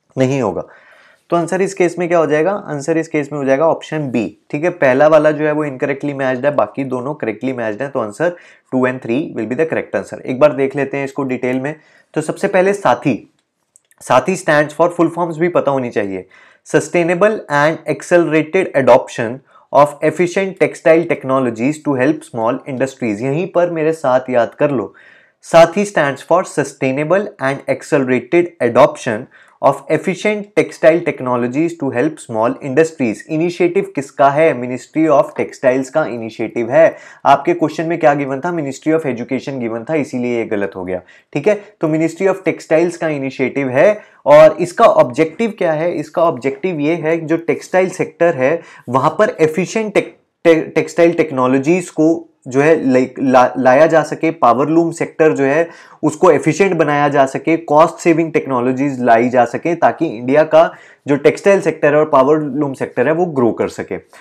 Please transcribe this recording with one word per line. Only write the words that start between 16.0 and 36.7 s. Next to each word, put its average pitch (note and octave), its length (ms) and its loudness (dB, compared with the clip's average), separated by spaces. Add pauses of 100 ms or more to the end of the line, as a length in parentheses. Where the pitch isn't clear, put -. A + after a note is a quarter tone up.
Sustainable F3 720 0 (140)
and D3 240 2 (200)
Accelerated D#3 720 0 (180)
Adoption A#2+ 540 2 (380)
of C#3+ 120 6 (180)
Efficient F3 460 -2 (120)
Textile D#3+ 480 2
Technologies C3 600 -2 (140)
to C3+ 100 0
Help D3+ 220 0
Small A#2 340 -4 (160)
Industries। A#2+ 520 -4
यहीं C#3+ 260 -4
पर F3 220 0
मेरे D#3+ 240 -2
साथ C#3+ 260 0 (100)
याद A#2 260 -2
कर C#3+ 160 0
लो, G#2+ 220 -4 (480)
साथी E3+ 440 4
stands C#3+ 340 -2 (120)
for F3 100 2 (180)
Sustainable D3+ 680 -2 (180)
and C3+ 320 -4
Accelerated B2+ 960 0
Adoption B2+ 480 2 (460)
of C#3 80 4 (180)
Efficient G3 520 -2 (160)
Textile E3 460 2
Technologies B2+ 640 -2 (140)
to C3+ 120 -2
Help - 180 0
Small A2+ 380 -2 (140)
Industries। C3+ 500 0 (140)
इनिशिएटिव F3 640 -2
किसका C#3 340 0
है? C#3+ 320 2
Ministry B2+ 500 -2
of C#3+ 120 4 (160)
Textiles C3 500 -2
का D#3 160 -2
इनिशिएटिव A2+ 640 -6
है। D3+ 260 4 (300)